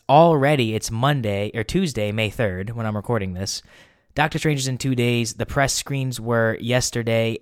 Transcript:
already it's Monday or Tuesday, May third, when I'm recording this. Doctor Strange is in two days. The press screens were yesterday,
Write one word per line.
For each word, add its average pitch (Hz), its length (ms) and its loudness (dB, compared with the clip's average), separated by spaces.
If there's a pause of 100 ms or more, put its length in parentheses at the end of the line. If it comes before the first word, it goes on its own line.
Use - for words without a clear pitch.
already 143 640 6
it's 110 160 -4
Monday 113 640 0
or 113 100 -4
Tuesday, 120 480 -2
May 107 180 0
third, 98 420 -4
when 113 140 -6
I'm 107 100 -4
recording 101 380 -4
this. 92 280 -6 (540)
Doctor 156 240 0
Strange 147 220 0
is 131 60 -4
in 127 120 -4
two 131 160 -2
days. 120 400 0
The 113 100 -6
press 135 260 0
screens 131 480 -6
were 113 400 2
yesterday, 113 840 0